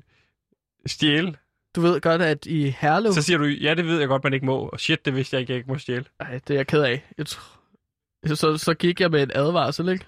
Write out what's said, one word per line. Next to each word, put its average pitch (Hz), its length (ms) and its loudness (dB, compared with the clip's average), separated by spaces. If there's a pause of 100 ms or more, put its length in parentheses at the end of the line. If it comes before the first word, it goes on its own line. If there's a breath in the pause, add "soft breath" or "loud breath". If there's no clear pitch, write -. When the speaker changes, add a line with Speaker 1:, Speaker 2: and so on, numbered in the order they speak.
(840)
Speaker 1:
stjæle?" 156 500 0 (400)
Speaker 2:
Du 170 60 0
ved 170 200 4
godt, 165 200 2
at 156 240 0
i 147 240 0 (100)
Herlev 185 340 2
Speaker 1:
Så 160 80 2
siger 170 160 2
du, 147 80 2
"Ja, 147 280 0
det 170 120 -2
ved 160 140 0
jeg 143 80 0
godt, 135 160 0
man 139 100 0
ikke 135 120 -2
må." 131 120 0 (120)
Og, 131 100 -12
"Shit, - 260 -2
det 139 100 0
vidste 135 200 -2
jeg 131 60 0
ikke, 127 120 -4
jeg 127 40 -2
ikke 127 140 -8
må 131 60 -4
stjæle." 127 280 -6 (140)
Speaker 2:
Ej, 127 280 -10
det 147 60 -2
er - 20 2
jeg 135 120 0
ked 113 140 2
af. 123 220 0 (140)
Jeg 147 120 -6
tr-, - 1080 -10
så, 156 220 2
så 165 160 0
gik 175 280 0
jeg 170 100 2
med 147 120 4
en 127 120 -2
advarsel, 156 540 0
ikke? 185 180 -4